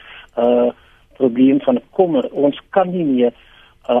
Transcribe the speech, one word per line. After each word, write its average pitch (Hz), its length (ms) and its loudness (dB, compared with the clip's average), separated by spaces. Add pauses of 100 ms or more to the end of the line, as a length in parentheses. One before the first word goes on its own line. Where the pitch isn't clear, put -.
(360)
eh, 120 360 0 (420)
probleem 131 480 2
van 127 200 -2 (100)
kommer. 180 400 -2
Ons 139 280 -2 (100)
kan 185 200 0
nie 180 140 -4
meer, 123 300 0 (540)
eh, 123 140 0